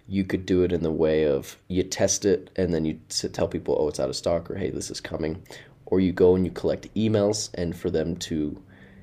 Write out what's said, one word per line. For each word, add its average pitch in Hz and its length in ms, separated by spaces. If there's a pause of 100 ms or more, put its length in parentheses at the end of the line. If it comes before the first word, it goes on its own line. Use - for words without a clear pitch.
You 98 160
could 92 220
do 90 180
it 87 80
in 85 100
the 80 100
way 78 340
of 69 320 (100)
you 90 160
test - 420
it - 300
and 90 180
then 80 120
you 78 140 (100)
s-, - 220
tell - 160
people, 78 320
"Oh, 76 80
it's - 120
out 67 100
of 67 60
stock," 85 340
or, - 60
"Hey, 92 160
this - 180
is - 100
coming." 80 440 (420)
Or 92 140
you 92 120
go 90 240
and 92 100
you 85 60
collect - 440
emails, 107 580
and 87 220
for - 140
them 80 280
to 76 440 (420)